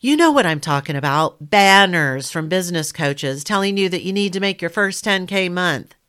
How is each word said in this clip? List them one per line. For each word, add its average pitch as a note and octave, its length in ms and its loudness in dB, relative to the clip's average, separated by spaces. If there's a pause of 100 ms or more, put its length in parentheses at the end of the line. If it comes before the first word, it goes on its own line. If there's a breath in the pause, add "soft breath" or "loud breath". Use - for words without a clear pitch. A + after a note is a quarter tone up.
You C#4 140 2
know D#4+ 160 4
what B3+ 140 4
I'm D#3 140 -2
talking C#3+ 360 -4
about. D3 540 -2
Banners F#3 800 4
from D#3+ 180 -6
business F3 420 -2
coaches C#3+ 540 -4
telling G3 320 0
you F#3+ 140 0
that F3+ 120 -4
you F#3+ 120 -6
need G3+ 180 -2
to F#3+ 80 -4
make G3 220 -4
your E3+ 80 -4
first G3 340 -4
ten F#3+ 220 -2
K F#3+ 240 -2
month. F3 440 -4 (140)